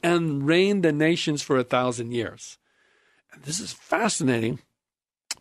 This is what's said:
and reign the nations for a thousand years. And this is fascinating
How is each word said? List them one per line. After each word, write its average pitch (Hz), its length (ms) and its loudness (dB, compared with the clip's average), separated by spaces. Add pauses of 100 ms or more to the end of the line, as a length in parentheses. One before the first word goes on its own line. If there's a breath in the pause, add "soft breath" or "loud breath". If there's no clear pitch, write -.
and 165 440 0
reign 190 340 4
the 160 120 4
nations 156 500 0
for 135 160 0
a 123 60 0
thousand 123 480 -2
years. 110 440 -8 (800)
And 147 100 -20
this 160 160 -8
is - 120 -12
fascinating 131 840 -2 (840)